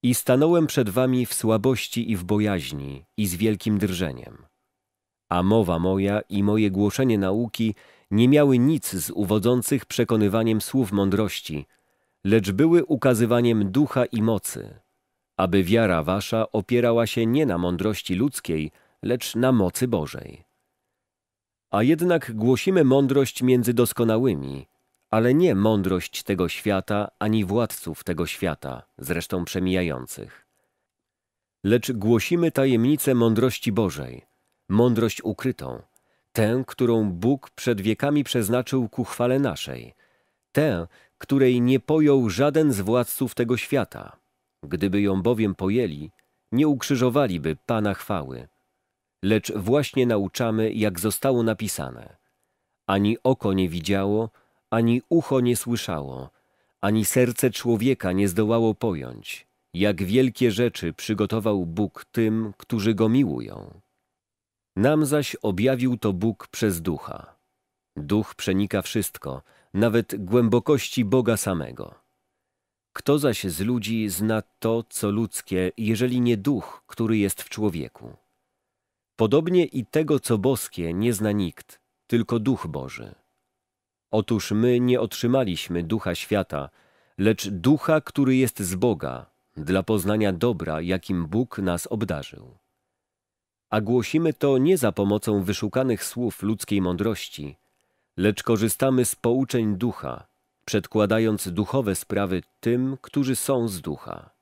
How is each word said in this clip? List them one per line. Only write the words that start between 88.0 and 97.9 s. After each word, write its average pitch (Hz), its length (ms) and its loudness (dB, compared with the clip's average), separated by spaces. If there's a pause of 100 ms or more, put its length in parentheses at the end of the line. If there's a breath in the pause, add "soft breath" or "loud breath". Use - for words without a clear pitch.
który 131 340 0
jest 131 240 0
z 92 160 -4
Boga, 71 500 -2 (320)
dla 90 260 0
poznania 104 500 0
dobra, 80 480 -2
jakim 87 440 -2
Bóg 107 340 -4
nas 90 280 -2
obdarzył. 73 680 -8 (1120)
A 107 120 0
głosimy 127 520 0
to 139 240 2
nie 160 200 4
za 123 140 2
pomocą 101 520 0
wyszukanych 110 600 -2
słów 120 400 -6
ludzkiej 104 380 -2
mądrości, 90 760 -4 (600)